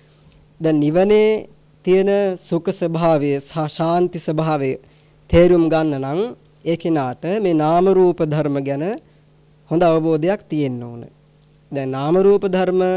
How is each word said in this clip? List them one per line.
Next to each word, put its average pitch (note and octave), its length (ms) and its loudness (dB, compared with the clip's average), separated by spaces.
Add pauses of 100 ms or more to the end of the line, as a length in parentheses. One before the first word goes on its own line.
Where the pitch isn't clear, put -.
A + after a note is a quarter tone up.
(600)
දැන් D#3+ 200 0
නිවනේ G#3 680 2 (380)
තියෙන F#3+ 260 2 (240)
සුඛ E3 340 -6
ස්වභාවය E3 680 0
සහ C#3 220 -8 (100)
ශාන්ති E3+ 520 -2
ස්වභාවය D#3 520 -2 (580)
තේරුම් F3 360 6
ගන්න D#3+ 320 0
නම් C3+ 220 -4 (460)
ඒ E3 120 -2
කෙනාට D3 460 -4 (140)
මේ F#3+ 160 0
නාම D#3+ 340 2
රූප F#3 360 4
ධර්ම D3 360 -2
ගැන C#3 240 -6 (880)
හොඳ E3 120 2
අවබෝධයක් D#3+ 600 0
තියෙන්න C3+ 380 -6
ඕන. A#2+ 200 -16 (680)
දැන් C3+ 180 -6
නාම C#3 280 -2
රූප G3 280 4
ධර්ම F#3 360 0 (160)